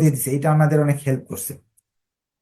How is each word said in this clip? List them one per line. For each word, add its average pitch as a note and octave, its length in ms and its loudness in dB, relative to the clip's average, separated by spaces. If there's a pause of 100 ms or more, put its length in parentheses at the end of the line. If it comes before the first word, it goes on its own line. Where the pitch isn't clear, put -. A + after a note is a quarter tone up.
দিয়ে D#3 140 4
দিছে। - 220 -6
এটা C#3+ 180 -2
আমাদের D3+ 300 4
অনেক C#3 200 0
হেল্প C3 240 -2
করছে। - 240 -12 (880)